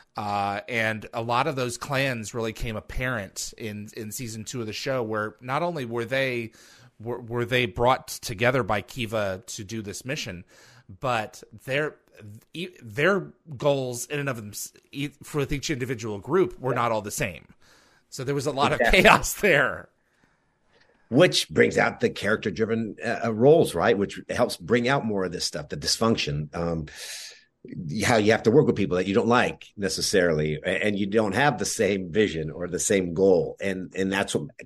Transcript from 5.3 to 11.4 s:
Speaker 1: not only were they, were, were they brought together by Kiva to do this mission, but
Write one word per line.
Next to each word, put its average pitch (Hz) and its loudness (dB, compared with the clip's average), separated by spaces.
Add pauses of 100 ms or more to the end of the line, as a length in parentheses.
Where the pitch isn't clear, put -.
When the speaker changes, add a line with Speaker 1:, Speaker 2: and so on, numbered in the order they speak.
Speaker 1:
not 135 -4
only 165 -4
were 117 -4
they, 123 -2 (460)
were, 110 -8
were 120 -4
they 123 2
brought 120 2
together 120 0
by 104 0
Kiva 104 -4
to - -12
do 107 -8
this 101 -12
mission, 117 -10 (560)
but 117 -2 (240)